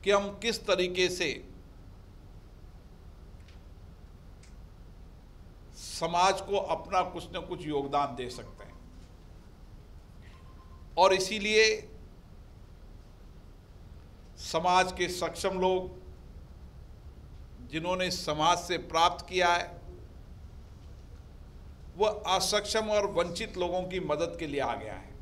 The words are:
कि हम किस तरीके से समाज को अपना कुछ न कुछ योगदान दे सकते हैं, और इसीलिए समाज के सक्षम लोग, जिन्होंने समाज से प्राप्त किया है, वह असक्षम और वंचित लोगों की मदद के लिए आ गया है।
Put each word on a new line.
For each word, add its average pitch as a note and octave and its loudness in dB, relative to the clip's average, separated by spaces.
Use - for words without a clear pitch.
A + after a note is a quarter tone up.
कि G3 6
हम G3+ 4
किस A3+ 0
तरीके F3+ 4
से E3 0
समाज F3 4
को G3+ 2
अपना F#3 2
कुछ F3+ -2
न F3 -2
कुछ D#3+ -6
योगदान C#3 2
दे B2 -6
सकते - -12
हैं, F#2+ -16
और F#3+ 10
इसीलिए G#3+ 4
समाज F3+ 6
के F3+ 0
सक्षम F#3 0
लोग, F#3 2
जिन्होंने F3+ 0
समाज D#3+ 4
से E3+ 0
प्राप्त E3+ 4
किया F3+ 6
है, - -2
वह G#3 2
असक्षम G#3 4
और G#3 4
वंचित F3 0
लोगों F3+ 2
की F3+ -2
मदद D#3+ 0
के E3 -4
लिए C#3 0
आ A#2 2
गया G#2+ -8
है। - -12